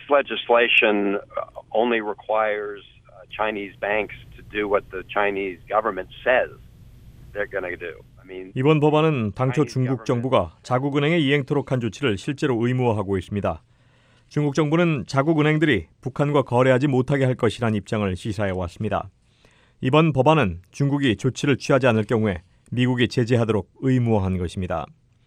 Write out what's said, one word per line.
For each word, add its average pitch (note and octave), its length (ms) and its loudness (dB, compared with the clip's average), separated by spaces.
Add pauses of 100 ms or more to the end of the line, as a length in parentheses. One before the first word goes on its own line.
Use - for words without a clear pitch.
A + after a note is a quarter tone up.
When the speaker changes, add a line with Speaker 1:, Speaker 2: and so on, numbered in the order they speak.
Speaker 1:
legislation A2+ 1080 2 (560)
only A2+ 260 0
requires, G#2 800 -4 (240)
uh, - 240 -20
Chinese G#2 500 -6
banks G2+ 360 -4 (200)
to - 140 -20
do G#2 180 -4
what G2 220 -2
the F#2 140 -10 (100)
Chinese G2 460 -2 (100)
government G2+ 400 -2 (160)
says A#2+ 240 2 (840)
they're G#2 180 -6
gonna F#2 260 -8
do. E2+ 160 -12 (240)
I - 80 -20
mean, F#2 300 -16
Speaker 2:
이번 D3 240 2
법안은 D3+ 540 0
당초 C3 280 -2
Speaker 1:
Chinese C3+ 120 -2
Speaker 2:
중국 B2+ 320 -2
Speaker 1:
government - 20 -
Speaker 2:
정부가 A#2+ 560 0
자국 C3+ 340 -2
은행에 D#3 220 0
이행토록 C#3+ 520 0
한 C3 80 0
조치를 A2+ 380 -2
실제로 B2+ 480 -2
의무화하고 A2 540 0
있습니다. F#2+ 420 -4 (680)
중국 D3 280 -2
정부는 D#3+ 500 2
자국 C#3+ 340 2
은행들이 D3+ 460 2 (160)
북한과 C#3+ 400 0
거래하지 B2+ 460 4
못하게 C3+ 380 2
할 B2+ 100 2
것이란 A2 400 0
입장을 G2+ 400 -2
시사해 G#2 340 -4
왔습니다. F#2 640 -4 (680)
이번 D3 320 4
법안은 B2+ 480 2 (100)
중국이 C#3 440 0
조치를 C3 420 0
취하지 C3+ 280 2
않을 A2 200 4
경우에 G#2+ 360 0 (300)
미국이 B2 360 2
제재하도록 A2+ 640 0 (120)
의무화한 A2+ 580 2
것입니다. F2+ 480 -6 (400)